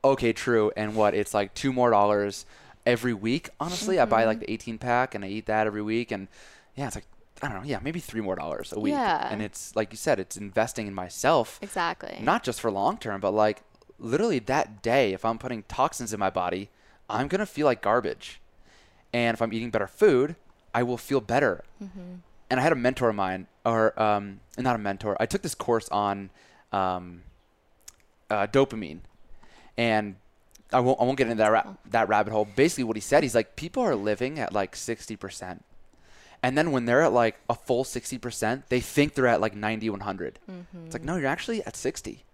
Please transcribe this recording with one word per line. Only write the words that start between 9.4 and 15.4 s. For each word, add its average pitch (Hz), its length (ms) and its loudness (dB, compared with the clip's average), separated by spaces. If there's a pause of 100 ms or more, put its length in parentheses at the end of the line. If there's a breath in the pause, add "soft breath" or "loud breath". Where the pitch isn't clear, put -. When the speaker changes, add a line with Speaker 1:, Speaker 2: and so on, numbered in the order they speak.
Speaker 1:
it's, - 340 -10
like 110 160 -2
you 107 60 -16
said, 127 220 0
it's - 160 -8
investing 104 520 -4
in 98 60 -8
myself. 113 680 0
Speaker 2:
Exactly. 175 580 -6
Speaker 1:
Not 160 240 0
just 120 160 -4
for 117 120 -2
long 107 260 0
term, 98 240 -6
but, 98 100 2
like, 107 300 4 (380)
literally 151 400 0
that 120 420 -2
day, 117 320 2
if 95 100 -8
I'm 113 140 -2
putting 120 260 -10